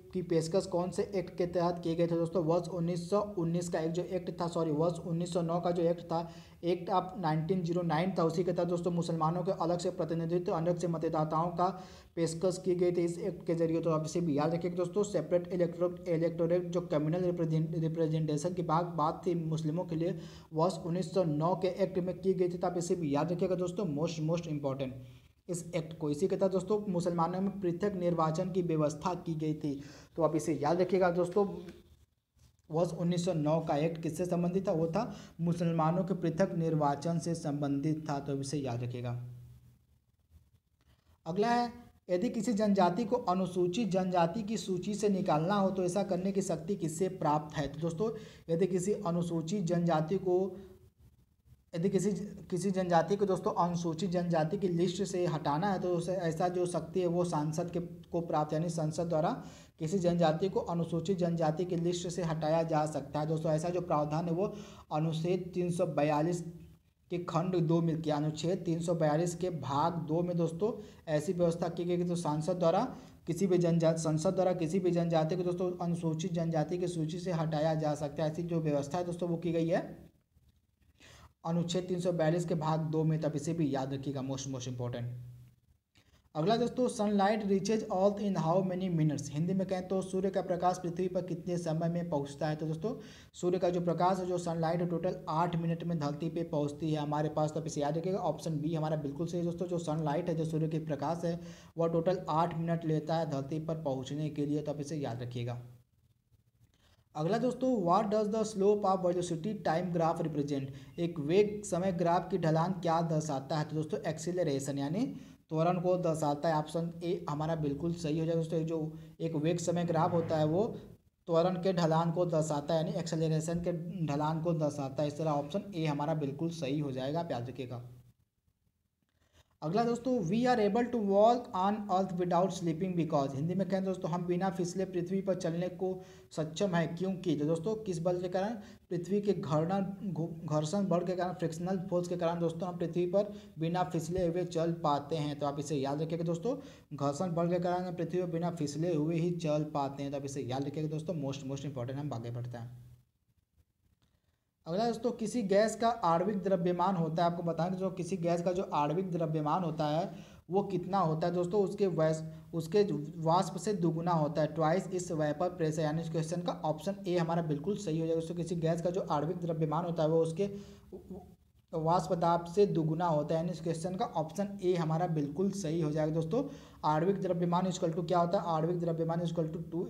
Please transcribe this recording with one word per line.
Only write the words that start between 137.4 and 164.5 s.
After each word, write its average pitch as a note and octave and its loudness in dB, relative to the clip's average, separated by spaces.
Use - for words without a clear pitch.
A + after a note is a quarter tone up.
दोस्तों E3 0
किस F#3 -4
बल F3+ 0
के F3+ -4
कारण? G3 0
पृथ्वी F3+ 0
के G3+ 2
घर्षण, E3+ -2
घु-, E3+ -6
घर्षण D#3 0
बल E3+ 2
के F3+ -2
कारण, F3+ -2
frictional F3 -2
force F3 0
के F3 -2
कारण E3+ 0
दोस्तों E3 -2
हम F3 -6
पृथ्वी F3 0
पर G3 0
बिना F3 0
फिसले F3 0
हुए E3+ 0
चल E3 0
पाते D3 0
हैं, D3 -2
तो D3 0
आप C#3+ -4
इसे D#3 -2
याद C#3 0
रखिएगा E3 -2
दोस्तों, E3+ -2
घर्षण C#3+ -2
बल E3+ 2
के F3 2
कारण F3+ 0
हम F3+ -6
पृथ्वी F3 -2
पर F3+ -2
बिना E3+ -2
फिसले D#3 -2
हुए D3+ 2
ही E3+ 2
चल D3+ 0
पाते C#3 -4
हैं, C#3 -6
तो C#3+ -4
आप C#3 -6
इसे C#3 -6
याद B2+ -4
रखिएगा D3+ -4
दोस्तों, D3+ -6
most, C3+ -4
most C3+ -6
important। C3 -6
हम C#3+ -4
आगे A#2 -6
बढ़ते B2 -8
हैं। - -14
अगला F#3+ 0
दोस्तों, A3+ -2
किसी A3+ -4
गैस G#3 4
का A3+ 2
आणविक F#3 2
द्रव्यमान F3+ 2
होता E3 2
है, E3+ 4
आपको F3 -4
बताएं E3 0
दोस्तों, F#3+ -2
किसी F#3 -4
गैस E3+ 2
का F#3 2
जो F3+ 0
आणविक D#3+ 0
द्रव्यमान D#3+ 0
होता D#3 0
है D#3+ 0
वो G3 2
कितना F#3 -2
होता D#3+ 2
है F3 0
दोस्तों? F3 2
उसके G3 0
वैस-, D#3+ 0
उसके E3+ 2
जो D3+ -2
वाष्प E3+ 2
से G#3 -2
दुगुना E3+ 2
होता D#3 2
है, D3+ 0